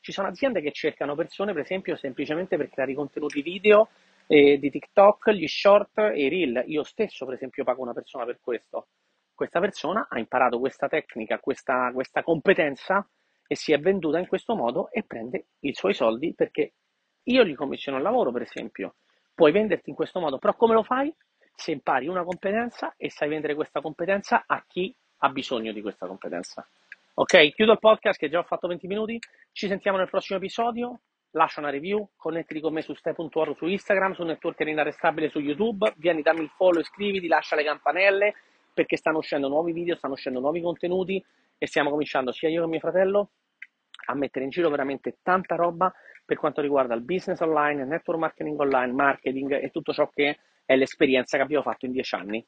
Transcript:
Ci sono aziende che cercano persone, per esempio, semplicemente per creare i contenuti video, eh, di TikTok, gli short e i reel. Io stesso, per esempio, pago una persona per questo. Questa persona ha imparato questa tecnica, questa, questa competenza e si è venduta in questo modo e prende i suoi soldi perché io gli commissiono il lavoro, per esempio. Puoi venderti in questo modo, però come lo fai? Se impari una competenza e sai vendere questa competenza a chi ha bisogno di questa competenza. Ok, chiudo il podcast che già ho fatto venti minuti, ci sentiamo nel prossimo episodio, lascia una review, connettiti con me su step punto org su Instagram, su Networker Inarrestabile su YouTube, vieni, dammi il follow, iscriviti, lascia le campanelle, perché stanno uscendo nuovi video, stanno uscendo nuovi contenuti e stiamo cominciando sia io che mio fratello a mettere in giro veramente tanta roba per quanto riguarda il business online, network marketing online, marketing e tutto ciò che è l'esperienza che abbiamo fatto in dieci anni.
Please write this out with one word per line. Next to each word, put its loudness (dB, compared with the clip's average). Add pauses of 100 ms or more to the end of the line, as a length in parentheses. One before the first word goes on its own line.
Ci -14
sono -4
aziende -2
che -4
cercano -4
persone, -4
per -4
esempio, -6
semplicemente -4
per -2
creare -4
i -4
contenuti -6
video, 4 (380)
eh, 8
di 0
TikTok, 6
gli 2
short 4
e 2
i 4
reel. 0
Io -2
stesso, -6
per -8
esempio, -8
pago 0
una -6
persona -8
per -8
questo. -8 (460)
Questa -2
persona -2
ha -6
imparato 0
questa -4
tecnica, -4
questa, -2
questa -4
competenza 0 (400)
e -2
si 0
è 4
venduta 0
in -4
questo -4
modo -2
e -4
prende -10 (140)
i -4
suoi -2
soldi 0
perché -2 (500)
io 4
gli -2
commissiono -6
il -2
lavoro, 0
per -4
esempio. -12 (380)
Puoi 6
venderti 0
in -12
questo -6
modo, -2
però 2
come 4
lo 4
fai? -2 (420)
Se -8
impari -2
una -4
competenza -6
e -8
sai -4
vendere -4
questa -6
competenza -2
a -2
chi -6 (240)
ha 2
bisogno -4
di -8
questa -8
competenza. -10 (480)
Ok, 6
chiudo 4
il 4
podcast 4
che -4
già -2
ho -2
fatto -6
venti -6
minuti, -6 (340)
ci -6
sentiamo 0
nel 0
prossimo -4
episodio, -4 (300)
lascia 2
una -2
review, -4
connettiti -6
con -2
me -4
su -10
step -6
punto -6
org -2
su -6
Instagram, 0
su -8
Networker -4
Inarrestabile 0
su -4
YouTube, 0
vieni, 0
dammi 2
il -6
follow, 4
iscriviti, -4
lascia 2
le 0
campanelle, 2 (380)
perché 0
stanno 0
uscendo -2
nuovi 0
video, -2
stanno -8
uscendo -6
nuovi -2
contenuti -4 (320)
e -4
stiamo 0
cominciando -2
sia -4
io 0
che -2
mio -4
fratello 0 (760)
a -6
mettere -4
in -6
giro 2
veramente -4
tanta 0
roba 0 (320)
per -2
quanto -2
riguarda 2
il -4
business -4
online, 2
network -4
marketing -4
online, 2
marketing 0
e -2
tutto -6
ciò 0
che -2 (260)
è 4
l'esperienza 2
che 2
abbiamo 0
fatto -6
in -6
dieci -4
anni. -6